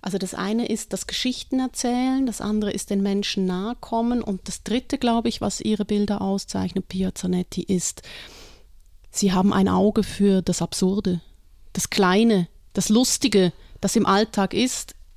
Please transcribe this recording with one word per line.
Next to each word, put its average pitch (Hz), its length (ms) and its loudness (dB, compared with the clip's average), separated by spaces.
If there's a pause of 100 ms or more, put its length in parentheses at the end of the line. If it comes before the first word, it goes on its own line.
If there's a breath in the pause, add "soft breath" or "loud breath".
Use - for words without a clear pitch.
Also 190 180 -4
das 185 160 -8
eine 214 320 -2
ist - 260 -4
das - 140 -6
Geschichten - 520 -4
erzählen, 262 680 0
das 220 120 -6
andere 208 320 -2
ist - 200 -6
den 202 100 0
Menschen 196 440 0
nahe 185 340 -4
kommen 233 420 -2
und - 260 -6
das - 140 -10
dritte, 247 380 -2
glaube 233 300 2
ich, - 120 -6
was - 200 -4
Ihre 214 220 0
Bilder 208 380 0
auszeichnet, 190 640 -4
Pia 185 280 -4
Zanetti, 180 480 -2
ist, - 400 -2 (1040 loud breath)
Sie 196 240 0
haben 190 180 4
ein 196 160 4
Auge 196 360 2
für 190 400 2
das - 180 0
Absurde, 185 600 -2 (520)
das - 160 -4
Kleine, 196 580 4 (260)
das - 160 0
Lustige, 208 640 4 (300 soft breath)
das - 140 0
im 214 100 4
Alltag 196 480 2
ist. - 400 -2 (240)